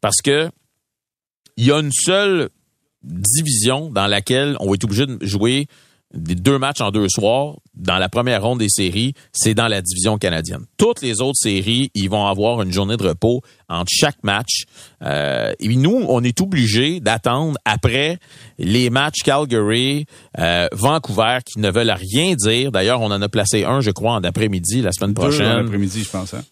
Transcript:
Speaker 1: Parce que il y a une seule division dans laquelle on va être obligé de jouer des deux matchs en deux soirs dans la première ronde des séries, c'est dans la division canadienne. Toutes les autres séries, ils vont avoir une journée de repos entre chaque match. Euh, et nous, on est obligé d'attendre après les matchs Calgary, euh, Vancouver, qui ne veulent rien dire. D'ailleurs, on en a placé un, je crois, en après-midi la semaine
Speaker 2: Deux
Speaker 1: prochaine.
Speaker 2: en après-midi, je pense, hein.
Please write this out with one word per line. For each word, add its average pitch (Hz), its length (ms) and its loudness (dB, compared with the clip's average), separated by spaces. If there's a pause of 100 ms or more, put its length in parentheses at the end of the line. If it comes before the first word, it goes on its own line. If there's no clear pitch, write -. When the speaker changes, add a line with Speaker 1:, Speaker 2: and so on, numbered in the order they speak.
Speaker 1:
Parce 101 220 2
que 147 260 2 (1080)
il 117 100 2
y 139 60 6
a 147 60 4
une 147 140 -2
seule 190 560 2 (540)
division 131 880 -2
dans 98 160 0
laquelle 127 540 0
on 98 80 -2
va 98 60 4
être 95 100 -2
obligé 113 220 0
de 127 160 -8
jouer 117 440 0 (480)
des 82 220 -4
deux 135 220 2
matchs 135 220 -2
en 104 100 0
deux 101 180 2
soirs 127 480 0 (180)
dans 90 240 0
la 90 100 2
première 120 360 0
ronde 123 160 0
des 104 80 0
séries, 104 460 0 (180)
c'est - 220 0
dans 117 120 2
la 101 160 -2
division 90 340 0
canadienne. 85 440 -2 (160)
Toutes 233 260 2
les 117 180 -2
autres 131 200 -2
séries, 110 560 0
ils 98 120 -2
vont 104 200 0
avoir 104 340 0
une 92 100 -2
journée 101 240 0
de 107 60 -4
repos 113 400 2 (260)
entre 85 240 -4
chaque - 300 0
match. 104 400 -2 (400)
Euh, 67 560 -2
et 110 160 0
nous, 185 340 4
on 123 140 2
est 123 180 0
obligé 147 600 0
d'attendre 123 640 0
après 131 560 0 (400)
les 120 300 2
matchs 139 340 0
Calgary, 135 840 0 (320)
euh, 87 320 2
Vancouver, 117 720 0
qui - 140 -12
ne 104 100 0
veulent 113 220 2
rien 107 460 0
dire. 117 340 2
D'ailleurs, 107 300 2
on 107 100 0
en 101 100 -2
a 101 80 -2
placé 101 360 0
un, 131 160 2
je 107 100 0
crois, 110 220 -2
en 107 100 -2
après-midi 95 580 -2
la 95 120 0
semaine 101 200 -2
Speaker 2:
Deux 101 100 -2
Speaker 1:
prochaine. 143 260 2
Speaker 2:
en 117 180 0
après-midi, 101 380 -2
je - 60 -10
pense, 98 240 -6
hein. 113 180 -12